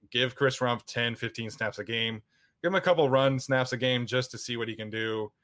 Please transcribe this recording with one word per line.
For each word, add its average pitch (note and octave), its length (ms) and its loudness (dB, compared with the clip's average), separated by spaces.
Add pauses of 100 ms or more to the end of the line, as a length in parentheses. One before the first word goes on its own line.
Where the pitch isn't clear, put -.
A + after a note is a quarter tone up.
(120)
give B2 240 0
Chris C3+ 240 2
Rumph A#2+ 260 0
ten, A#2 300 -2
fifteen A2+ 340 -6
snaps G#2+ 300 -6
a G#2 40 -6
game. A2+ 380 -4 (400)
Give E3+ 100 0
him G3 40 2
a F#3 60 2
couple D#3+ 280 4
run C3+ 300 4
snaps B2+ 320 0
a C3 60 -4
game B2 280 0
just B2+ 260 -2
to A2+ 60 -12
see A#2+ 200 -6
what A#2 100 -4
he A2+ 80 -6
can G#2+ 140 -10
do, A2 420 -4 (120)